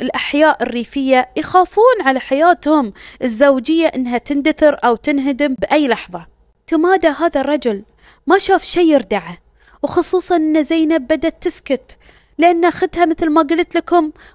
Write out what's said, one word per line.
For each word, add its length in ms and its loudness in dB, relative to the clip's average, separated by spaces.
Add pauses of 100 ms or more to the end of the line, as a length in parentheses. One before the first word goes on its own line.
الأحياء 640 0
الريفية 720 -2
يخافون 680 2
على 180 0
حياتهم 760 0 (300)
الزوجية 640 2
إنها 300 -4
تندثر 640 0
أو 120 2
تنهدم 640 -2
بأي 280 0
لحظة. 400 -6 (400)
تمادى 400 2
هذا 340 -2
الرجل، 420 -4 (440)
ما 100 4
شاف 260 0
شي 180 -2
يردعه، 560 0 (460)
وخصوصًا 520 -2
إن 280 0
زينب 440 0
بدت 360 -4
تسكت، 540 -8 (400)
لأن 280 2
أختها 400 0
مثل 240 -2
ما 120 2
قلت 340 -2
لكم 360 0 (240)